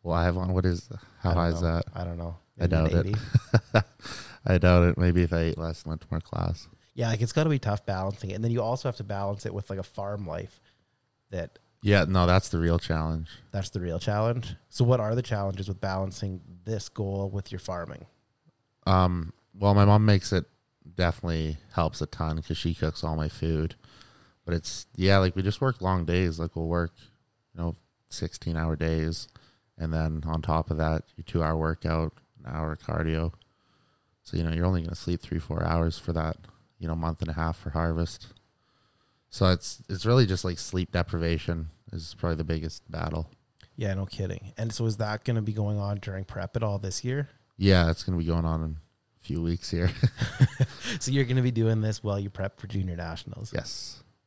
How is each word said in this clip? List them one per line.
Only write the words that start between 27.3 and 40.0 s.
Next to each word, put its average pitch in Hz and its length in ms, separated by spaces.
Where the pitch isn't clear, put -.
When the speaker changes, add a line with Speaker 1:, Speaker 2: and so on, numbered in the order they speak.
Speaker 1:
you 87 60
know, 85 160
sixteen-hour 80 680
days. 80 520
And 80 140
then 80 340
on 80 160
top 80 280
of 80 80
that, 80 240
your 87 80
two-hour 80 320
workout, 80 580
an 64 100
hour 78 220
cardio. 80 560
So, - 140
you 85 80
know, 82 80
you're 82 140
only 90 160
gonna 85 120
sleep - 260
three, 82 180
four 82 260
hours 82 340
for - 160
that, 80 220
you 82 100
know, 80 80
month 82 240
and 82 100
a 76 40
half 82 240
for 73 120
harvest. 82 580
So - 180
it's, - 400
it's 95 180